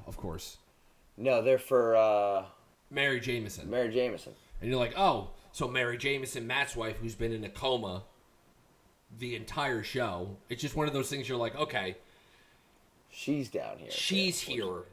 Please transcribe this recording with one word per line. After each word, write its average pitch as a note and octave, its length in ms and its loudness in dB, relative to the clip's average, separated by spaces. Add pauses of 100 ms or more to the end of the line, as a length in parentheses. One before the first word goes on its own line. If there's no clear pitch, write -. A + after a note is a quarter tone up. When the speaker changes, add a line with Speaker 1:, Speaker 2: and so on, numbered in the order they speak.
Speaker 1:
of - 120 -10
course. - 400 -8 (580)
Speaker 2:
No, A#2+ 260 2
they're C3 160 6
for, A#2 380 6
uh, G2+ 500 6 (460)
Speaker 1:
Mary C#3 280 2
Jameson. A2 500 -4
Speaker 2:
Mary A#2+ 240 2
Jameson. A#2+ 400 -2 (280)
Speaker 1:
And A#2 80 -4
you're B2+ 100 2
like, A#2 180 0
"Oh, C#3 340 4 (200)
so C3 160 -4
Mary B2 300 0
Jameson, C3 500 -2
Matt's C3+ 280 -2
wife, A2 220 -4
who's A2 180 -6
been A#2 160 -2
in A2 120 -4
a F#2+ 60 -8
coma G#2 540 -2 (1120)
the A#2+ 180 -6
entire A#2 480 -2
show." G2 540 -4 (120)
It's A#2+ 120 -6
just C#3+ 140 -4
one D3+ 120 2
of C#3+ 60 -2
those C3 160 0
things C3+ 180 -4
you're B2+ 100 -2
like, A#2 180 0
"Okay. B2 420 -2 (1120)
Speaker 2:
She's C#3 400 -2
down - 300 -6
here. D#2+ 100 -14
Speaker 1:
She's F#3+ 580 0
Speaker 2:
Yeah, - 80 -6
Speaker 1:
here F2+ 380 -2